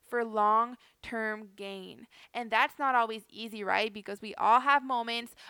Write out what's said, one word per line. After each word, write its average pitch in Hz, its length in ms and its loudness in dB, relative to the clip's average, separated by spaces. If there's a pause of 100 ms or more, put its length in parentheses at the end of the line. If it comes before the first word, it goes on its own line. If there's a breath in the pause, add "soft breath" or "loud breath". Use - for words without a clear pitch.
for 240 160 -2
long-term 220 1300 0
gain. 196 520 -14 (260 loud breath)
And 233 160 -6
that's 240 300 2
not 269 160 2
always 220 340 0
easy, 214 340 -10
right? 202 300 2
Because 202 280 -10
we 214 140 -10
all 226 260 4
have 277 220 4
moments 233 520 -4 (140 loud breath)